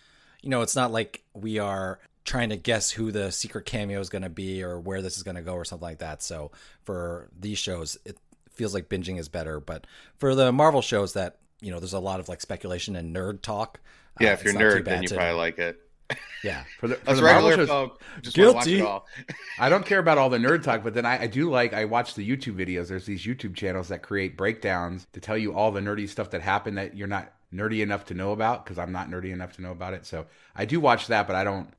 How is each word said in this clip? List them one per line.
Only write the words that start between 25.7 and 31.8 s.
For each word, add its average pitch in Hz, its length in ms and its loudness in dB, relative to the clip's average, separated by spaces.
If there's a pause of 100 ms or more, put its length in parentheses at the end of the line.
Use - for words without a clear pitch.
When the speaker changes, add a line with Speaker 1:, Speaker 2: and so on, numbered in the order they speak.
Speaker 3:
the 98 80 -2
nerdy 104 260 -4
stuff 101 260 -6
that 87 100 -4
happened 101 340 0
that 98 180 -8
you're 98 140 -8
not 98 240 -6 (220)
nerdy 107 260 -2
enough 104 260 -2
to - 80 -8
know 95 180 -2
about, 110 340 0
'cause 90 100 -12
I'm 90 160 -6
not 90 160 -6
nerdy 90 220 -8
enough 90 240 -10
to 92 80 -14
know 90 80 -10
about 90 240 -8
it. 87 100 -12
So 80 220 -10 (280)
I 104 120 -4
do 147 120 0
watch 123 280 4
that, 107 200 2
but 95 100 -2
I 95 80 2
don't 98 340 -4